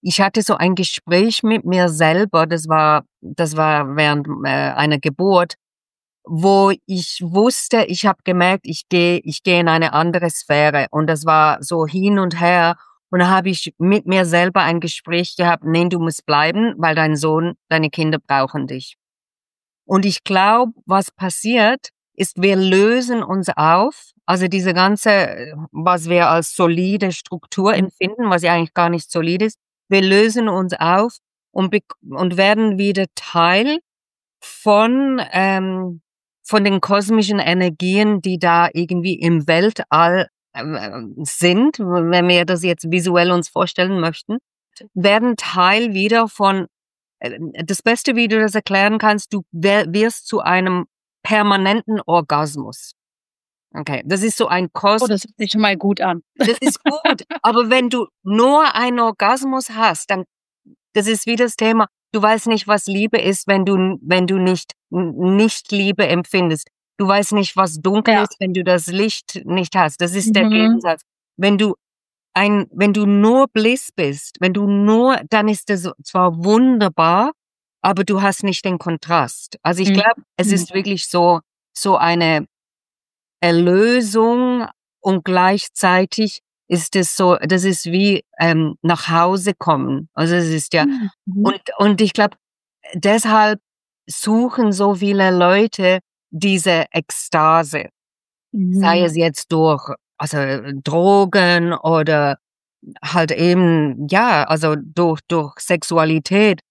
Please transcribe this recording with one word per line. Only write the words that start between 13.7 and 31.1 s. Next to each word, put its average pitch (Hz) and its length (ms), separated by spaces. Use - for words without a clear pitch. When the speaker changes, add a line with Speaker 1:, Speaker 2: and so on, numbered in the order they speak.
Speaker 1:
mit 196 280
mir 185 200
selber 175 360
ein 165 180
Gespräch 170 560
gehabt, 170 280
„Nein, 170 260
du 175 80
musst 165 280
bleiben, 170 520
weil 160 160
dein 156 220
Sohn, 160 380
deine 160 220
Kinder 156 340
brauchen 135 440
dich.“ 131 280
Und 196 200
ich - 180
glaub, 214 460
was 190 240
passiert, 220 800
ist, - 260
wir 196 140
lösen 220 680
uns 190 340
auf. 175 560
Also 180 220
diese 185 260
ganze, 190 800
was 165 360
wir 175 200
als 165 260
solide 185 580
Struktur 190 600
Speaker 2:
Mhm. - 140
Speaker 1:
empfinden, 214 440
was 175 120
ja 170 120
eigentlich 165 200
gar 170 160
nicht 170 200
solid 170 320
ist, 214 160
wir 196 140
lösen 214 460
uns 185 260
auf 185 420